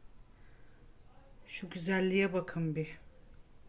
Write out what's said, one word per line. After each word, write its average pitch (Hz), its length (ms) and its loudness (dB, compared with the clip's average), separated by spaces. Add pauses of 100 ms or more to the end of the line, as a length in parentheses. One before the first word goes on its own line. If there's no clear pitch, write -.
(1500)
Şu - 220 -10
güzelliğe 185 640 4
bakın 170 420 0
bir. 156 220 -4 (720)